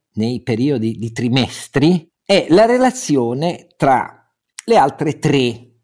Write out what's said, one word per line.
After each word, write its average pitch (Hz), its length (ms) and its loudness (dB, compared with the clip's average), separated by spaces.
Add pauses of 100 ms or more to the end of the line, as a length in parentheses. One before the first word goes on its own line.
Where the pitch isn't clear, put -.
(140)
nei 117 280 -4
periodi 117 520 -2
di 113 180 -10
trimestri, 131 960 -2 (140)
è 190 240 0
la 196 180 6
relazione 165 1120 0
tra - 500 0 (380)
le 226 140 2
altre 143 420 0
tre 127 480 -2 (160)